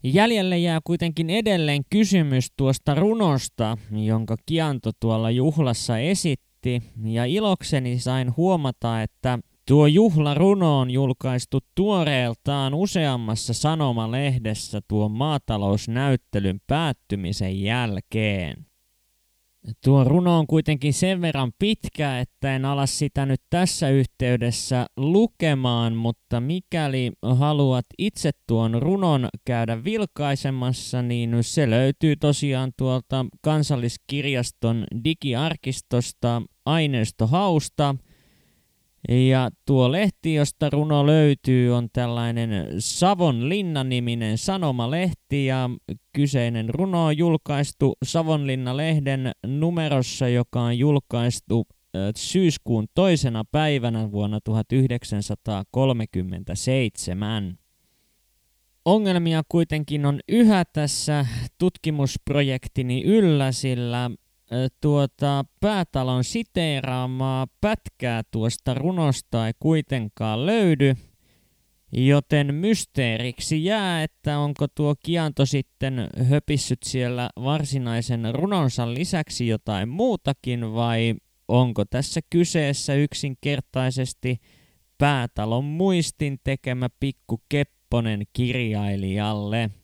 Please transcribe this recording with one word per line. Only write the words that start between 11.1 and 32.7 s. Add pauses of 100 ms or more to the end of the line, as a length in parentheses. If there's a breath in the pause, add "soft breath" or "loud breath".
tuoreeltaan
useammassa
sanomalehdessä
tuon
maatalousnäyttelyn
päättymisen
jälkeen. (1160)
Tuo
runo
on
kuitenkin
sen
verran
pitkä,
että
en
ala
sitä
nyt
tässä
yhteydessä (120)
lukemaan,
mutta
mikäli (100)
haluat (120)
itse (160)
tuon
runon (160)
käydä
vilkaisemassa,
niin
se
löytyy
tosiaan